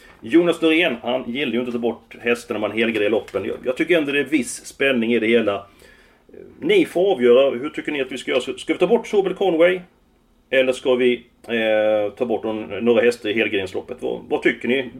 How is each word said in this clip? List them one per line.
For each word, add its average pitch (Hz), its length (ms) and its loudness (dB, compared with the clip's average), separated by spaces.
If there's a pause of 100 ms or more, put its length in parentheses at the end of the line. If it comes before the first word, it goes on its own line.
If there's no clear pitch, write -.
(220)
Jonas 165 400 2
Norén, 160 400 2
han 123 300 -2
gillar 131 220 -4
ju 120 60 0
inte 123 100 -4
att 117 60 -4
ta 117 40 -4
bort 113 400 -4
hästarna 117 400 -2
man 104 120 -2
helgar 110 300 0
i 101 80 2
loppen. 101 360 -2
Jag, 113 180 -6
jag 127 140 -4
tycker 165 200 0
ändå 143 140 -2
det 143 80 -2
är 139 40 -2
viss 131 420 -4
spänning 120 480 -2
i 117 60 2
det 107 80 0
hela. 110 280 2
Eh, 98 80 -10 (960)
ni 170 260 2
får 185 260 0
avgöra, 123 380 6
hur 123 200 -4
tycker 151 220 -8
ni 143 100 -4
att 127 100 -4
vi 135 60 -8
ska 143 140 -8
göra? 135 100 2
Ska, 131 120 -8
ska - 200 -6
vi - 60 -2
ta 180 80 4
bort 233 200 2
Sobel 185 260 0
Conway? 180 480 2 (680)
Eller 131 240 2
ska 127 220 0
vi, 123 300 2 (220)
eh, 107 680 0
ta 123 120 -4
bort 110 180 -2
någon, 110 420 -6
några 117 160 4
hästar 117 280 0
i 104 40 -2
helgrensloppet? 101 680 -4
Vad, 120 300 -6
vad 147 120 -2
tycker 127 260 -2
ni? 127 220 -2 (100)